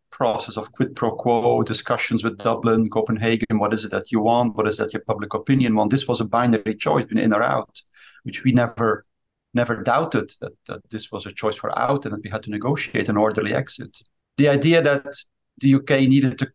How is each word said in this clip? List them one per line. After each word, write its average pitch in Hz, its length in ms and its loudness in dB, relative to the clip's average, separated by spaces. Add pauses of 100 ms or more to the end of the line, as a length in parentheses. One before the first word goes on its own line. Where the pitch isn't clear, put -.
(100)
process 110 480 -2
of 107 140 -10
quid - 220 -2
pro 110 220 -2
quo, 117 460 2
discussions 113 600 -2
with 110 140 -4
Dublin, 113 540 0
Copenhagen, 110 680 0
what 104 140 0
is 107 140 -2
it 98 60 -12
that - 200 -4
you 113 80 2
want, 117 340 2
what 107 140 0
is 104 80 -2
that 110 160 -4
your 110 140 -8
public 104 260 -4
opinion 120 420 2
want? 107 160 2
This 135 160 0
was 117 140 -2
a 110 60 -2
binary 113 480 0
choice, - 320 -2
been 110 100 -6
in 107 160 2
or 104 100 2
out, 123 380 -4 (440)
which 101 200 -12
we 131 80 4
never, 117 540 0 (480)
never 117 280 0
doubted 135 480 0 (120)
that, 107 100 -12 (140)
that - 240 -14
this 107 200 -12
was 104 140 -10
a 101 80 -12
choice 107 240 -4
for - 220 -6
out 139 260 0
and 107 80 -6
that 104 100 -10
we - 60 -12
had 107 140 -6
to 107 80 -12
negotiate 107 580 -4
an 107 80 0
orderly 107 380 0
exit. - 420 -6 (420)
The 147 120 6
idea 160 320 4
that 143 240 0 (560)
the 139 60 4
U 135 120 6
K 135 260 2
needed 135 320 4
to 131 160 -2